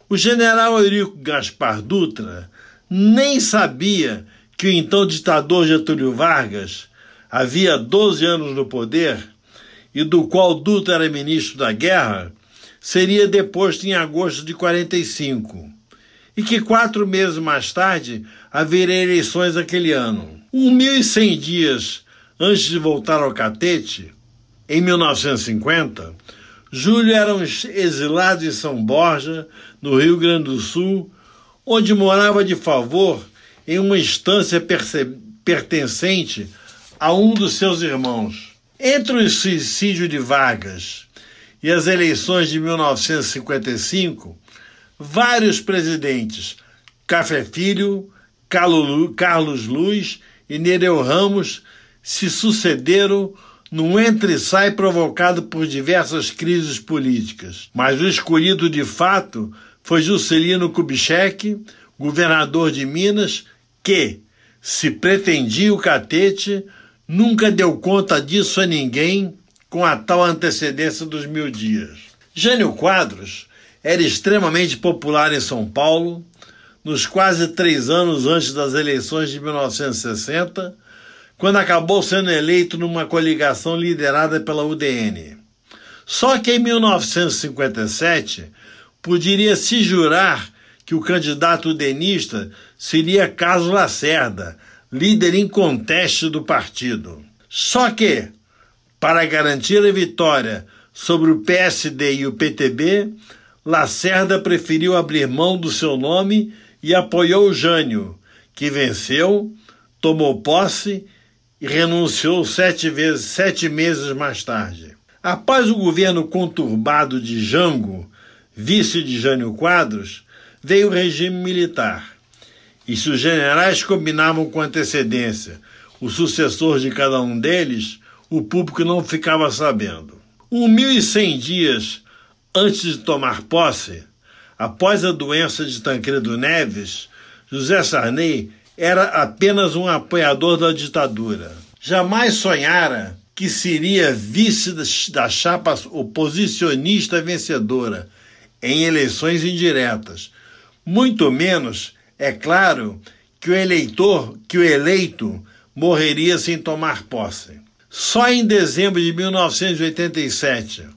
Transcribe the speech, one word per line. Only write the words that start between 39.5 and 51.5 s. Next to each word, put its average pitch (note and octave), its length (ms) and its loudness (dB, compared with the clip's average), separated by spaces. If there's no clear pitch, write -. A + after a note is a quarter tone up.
de D3 100 -4
Vargas A#2+ 880 -2
e D3+ 80 0
as E3 160 2
eleições F3 640 0
de D#3 120 -4
mil E3 160 -2
novecentos D3 500 -2
e - 60 -6
cinquenta C3 380 -6
e A#2 80 -4
cinco, E3+ 600 -6
vários A3 640 2
presidentes, C#3 960 -4
Café D#3+ 380 -2
Filho, G3 640 -2
Calo-, E3 640 2
Carlos D#3 520 0
Luz F3+ 540 -2
e D3+ 100 -8
Nereu F3 440 2
Ramos, F#3 600 0